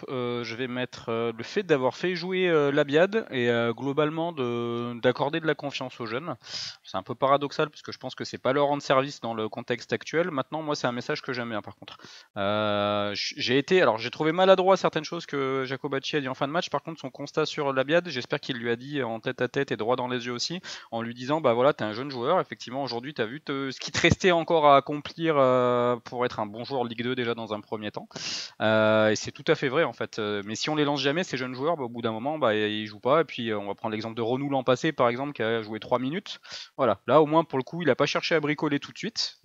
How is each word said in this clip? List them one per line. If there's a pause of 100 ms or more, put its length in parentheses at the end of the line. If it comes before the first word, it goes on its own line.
(100)
euh,
je
vais
mettre,
euh,
le
fait
d'avoir
fait
jouer,
euh,
Labiad
et,
euh,
globalement
de,
d'accorder
de
la
confiance
aux
jeunes. (480)
C'est
un
peu
paradoxal
parce
que
je
pense
que
c'est
pas
leur
rendre
service
dans
le
contexte
actuel.
Maintenant,
moi,
c'est
un
message
que
j'aime
bien
par
contre. (400)
Euh,
j-,
j'ai
été,
alors
j'ai
trouvé
maladroit
certaines
choses
que
Jacobacci
a
dit
en
fin
de
match.
Par
contre,
son
constat
sur
Labiad,
j'espère
qu'il
lui
a
dit
en
tête
à
tête
et
droit
dans
les
yeux
aussi, (300)
en
lui
disant,
bah
voilà,
t'es
un
jeune
joueur,
effectivement
aujourd'hui
t'as
vu
te,
ce
qui
te
restait
encore
à
accomplir,
euh, (180)
pour
être
un
bon
joueur
de
Ligue
deux
déjà
dans
un
premier
temps. (520)
Euh,
et
c'est
tout
à
fait
vrai
en
fait.
Euh,
mais
si
on
les
lance
jamais
ces
jeunes
joueurs,
bah,
au
bout
d'un
moment,
bah,
ils
jouent
pas.
Et
puis,
euh,
on
va
prendre
l'exemple
de
Renou
l'an
passé
par
exemple,
qui
a
joué
trois
minutes. (360)
Voilà.
Là
au
moins
pour
le
coup,
il
a
pas
cherché
à
bricoler
tout
de
suite.